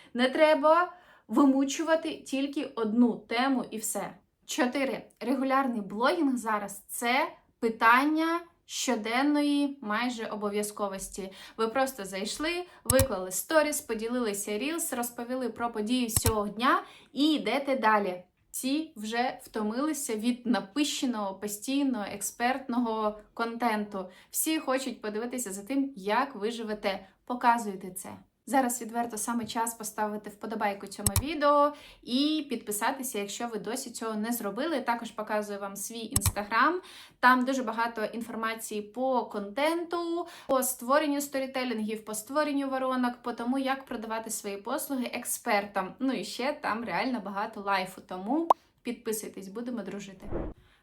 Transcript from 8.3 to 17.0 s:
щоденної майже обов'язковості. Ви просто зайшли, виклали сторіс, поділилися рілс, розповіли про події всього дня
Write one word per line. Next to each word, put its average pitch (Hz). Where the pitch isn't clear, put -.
щоденної 285
майже 226
обов'язковості. 202
Ви 220
просто 254
зайшли, 294
виклали 226
сторіс, 302
поділилися 220
рілс, 294
розповіли 240
про 233
події 226
всього 214
дня 262